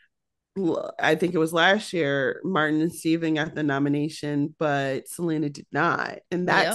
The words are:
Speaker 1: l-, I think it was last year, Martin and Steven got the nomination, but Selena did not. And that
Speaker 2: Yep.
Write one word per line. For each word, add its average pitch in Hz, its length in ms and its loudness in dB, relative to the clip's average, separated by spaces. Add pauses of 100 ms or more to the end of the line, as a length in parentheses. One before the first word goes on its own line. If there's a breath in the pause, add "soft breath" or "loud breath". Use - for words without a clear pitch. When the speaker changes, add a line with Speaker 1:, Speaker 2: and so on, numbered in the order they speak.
(580 soft breath)
Speaker 1:
l-, 170 420 -2
I 156 160 4
think 170 200 0
it 156 40 0
was 160 140 0
last 190 400 4
year, 139 500 0
Martin 156 380 2
and 165 120 0
Steven 165 420 0
got 151 200 -2
the 151 80 -4
nomination, 147 920 0
but 139 500 -2
Selena 156 420 -2
did - 220 -16
not. - 480 0 (120)
And 180 160 -2
that 180 180 4
Speaker 2:
Yep. 180 100 2